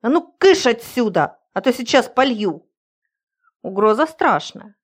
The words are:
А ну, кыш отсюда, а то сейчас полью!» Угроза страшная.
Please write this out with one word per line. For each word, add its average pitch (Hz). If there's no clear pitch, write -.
А 226
ну, 339
кыш 370
отсюда, 220
а 196
то 254
сейчас 254
полью!» 214
Угроза 214
страшная. 220